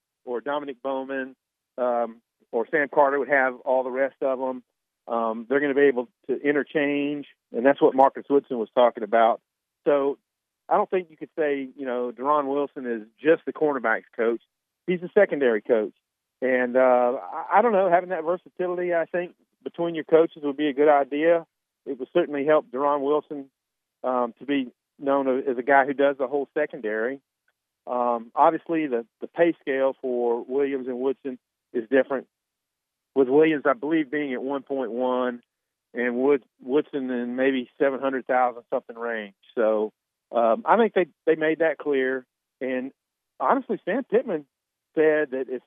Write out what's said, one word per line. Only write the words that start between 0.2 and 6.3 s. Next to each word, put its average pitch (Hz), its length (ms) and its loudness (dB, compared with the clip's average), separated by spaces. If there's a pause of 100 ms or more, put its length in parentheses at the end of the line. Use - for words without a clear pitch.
or 120 160 -6
Dominic 143 400 -8
Bowman, 135 540 -8 (420)
um, 120 440 -2 (320)
or 117 160 -2
Sam 147 200 0
Carter 143 300 2
would 127 100 -2
have 131 360 2
all 131 180 0
the 127 80 -4
rest 131 300 -2
of 131 200 -2
'em. 131 220 -6 (460)
Um, 113 400 -2
they're 139 100 2
gonna 143 160 0
be 143 140 6
able 123 200 0 (200)
to 127 120 -2